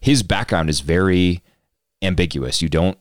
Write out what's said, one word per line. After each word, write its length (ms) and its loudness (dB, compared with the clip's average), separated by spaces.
His 240 2
background 440 -2
is 120 -2
very 600 2
ambiguous. 580 -2
You 80 0
don't 320 0